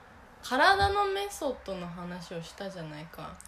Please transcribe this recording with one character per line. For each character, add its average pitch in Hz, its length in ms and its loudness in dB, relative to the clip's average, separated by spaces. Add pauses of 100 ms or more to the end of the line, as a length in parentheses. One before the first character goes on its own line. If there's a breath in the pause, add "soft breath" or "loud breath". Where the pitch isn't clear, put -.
(440)
体 381 460 6
の 403 160 4
メ 392 220 -2
ソ 330 220 -4
ッ 240 60 -2 (100)
ド 196 80 -6
の 180 140 -6
話 175 480 -10
を 165 80 -6
し - 80 -14
た 196 180 -10
じ 185 100 -10
ゃ 165 40 -8
な 156 180 -10
い - 40 -12
か。 - 300 -14 (120)